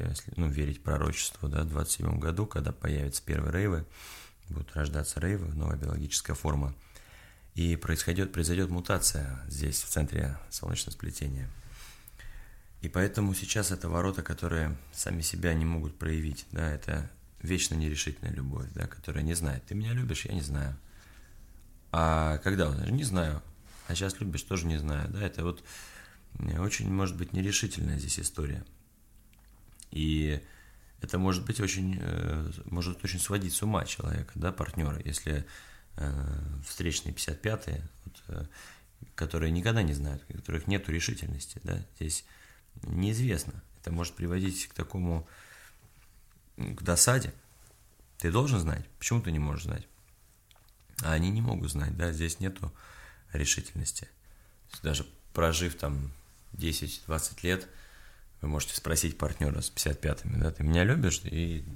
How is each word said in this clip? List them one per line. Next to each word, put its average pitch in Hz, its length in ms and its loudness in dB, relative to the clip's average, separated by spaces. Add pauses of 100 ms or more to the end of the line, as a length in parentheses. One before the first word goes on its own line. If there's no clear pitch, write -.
если, - 280 -4
ну, 82 140 4
верить 71 340 0
пророчеству, 73 640 0
да, 78 140 2
в 78 60 0
двадцать 78 240 0
седьмом 80 260 2
году, 85 260 0
когда 78 260 0
появятся 71 520 -2
первые 73 280 0
рейвы, 90 340 2 (640)
будут 76 260 -6
рождаться 73 440 0
рейвы, 92 360 2
новая 76 220 2
биологическая 73 580 0
форма. 71 400 2 (800)
И 85 200 4
происходет, 85 560 2
произойдет 87 380 2
мутация 76 800 0
здесь, 71 340 0
в - 80 -8
центре 71 480 2 (140)
солнечного - 420 -4
сплетения. 65 560 -4 (1300)
И 80 80 -4
поэтому 98 460 4
сейчас 101 340 0
это 90 200 0
ворота, 87 340 2
которые 82 520 0 (160)
сами 90 300 -2
себя 85 320 2
не 80 120 4
могут 80 340 0
проявить, 78 520 -2
да, 80 160 0
это 76 440 -2 (280)
вечно 87 360 0
нерешительная 76 580 0
любовь, 67 400 -4
да, 82 140 -2
которая - 360 -4
не 80 120 0
знает. 71 320 0
«Ты - 80 -4
меня 110 180 0
любишь?» 123 320 0
Я - 80 -2
не 90 80 0
знаю. 71 340 0 (1160)
«А 80 480 4
когда?» 92 340 4 (160)
«Не 135 140 4
знаю». 85 400 2 (440)
«А 90 60 -2
сейчас 92 260 -2
любишь?» 95 220 -2
Тоже 90 240 -2
не 80 140 2
знаю, 73 300 0
да, 104 120 -4
это 92 220 -2
вот, 85 200 -2 (760)
э, 78 200 0
очень, 101 320 0
может 95 240 2
быть, 85 180 -4
нерешительная 92 640 0
здесь 76 200 -2
история. 73 460 -2 (1300)
И 76 500 2 (600)
это - 180 0
может 92 260 4
быть 110 140 0
очень, 95 400 0
э, 80 520 0 (140)
может 87 400 -2
очень 87 140 -2
сводить 95 340 0
с - 80 0
ума 104 240 2
человека, - 480 -2
да, 80 180 0
партнера, 78 540 -2
если, 76 400 -2 (520)
э, 69 680 -2
встречные - 480 -2
пятьдесят - 300 -4
пятые, 80 440 -2 (180)
вот, - 240 -14
э, 80 160 -4 (680)
которые 80 380 0
никогда 104 320 4
не 78 100 4
знают, 71 360 -2
у - 40 -10
которых - 320 -4
нету 95 260 0
решительности, - 720 -2
да, 64 220 -4 (120)
здесь - 280 -4 (580)
неизвестно. 101 800 2 (180)
Это - 120 -8
может 85 240 0
приводить 92 520 0
к - 60 -20
такому, 87 540 0 (1300)
м, - 180 -4
к - 80 -8
досаде. 120 500 6 (840)
Ты 85 140 2
должен 123 280 6
знать. 82 260 0 (140)
Почему 120 220 2
ты 87 100 -2
не 78 80 4
можешь 73 240 0
знать? - 240 -4 (1160)
А 80 100 4
они 85 180 6
не 110 100 4
могут 90 300 2
знать, 73 260 0
да, 85 140 2
здесь 82 280 0
нету 95 320 -2 (640)
решительности. - 760 0 (760)
Даже 73 240 0 (260)
прожив 82 420 4
там 69 360 -2 (420)
десять-двадцать 78 920 -2
лет, 92 240 2 (760)
вы 76 80 0
можете 76 260 0
спросить - 420 0
партнера 71 440 2
с - 80 -4
пятьдесят - 300 0
пятыми, 73 400 0
да, 76 120 4
«Ты 76 120 -4
меня 82 200 8
любишь?» 117 400 6
И, 82 420 0 (100)